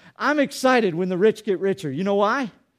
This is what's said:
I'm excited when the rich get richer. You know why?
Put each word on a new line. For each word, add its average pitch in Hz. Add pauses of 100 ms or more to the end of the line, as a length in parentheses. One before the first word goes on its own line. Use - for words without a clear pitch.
(160)
I'm 277
excited 254
when 180
the 185
rich 214
get 190
richer. 190
You 147
know 202
why? 214 (260)